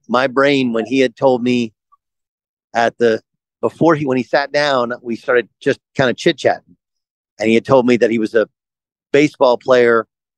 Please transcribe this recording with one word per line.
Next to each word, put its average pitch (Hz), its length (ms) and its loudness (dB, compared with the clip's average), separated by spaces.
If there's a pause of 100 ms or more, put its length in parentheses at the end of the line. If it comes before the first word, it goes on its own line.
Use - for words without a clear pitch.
my 127 200 0
brain, 135 440 0
when 113 140 -4
he 135 140 -2
had 127 160 -2
told 127 260 0
me 120 300 -2 (1000)
at 113 240 -2
the, 113 220 0 (400)
before 156 360 0
he, 147 100 -6
when 131 100 -2
he 127 60 -2
sat 143 300 -4
down, 135 400 -2 (100)
we 117 140 -8
started 123 320 -2 (120)
just - 200 -4 (160)
kinda 123 180 0
chit-chatting. - 640 -4 (640)
And 110 80 -2
he 113 60 4
had 113 100 2
told 131 220 2
me 123 100 2
that 110 140 0
he 113 100 -2
was 110 160 -4
a 107 120 0 (640)
baseball 139 460 2
player 120 480 2 (320)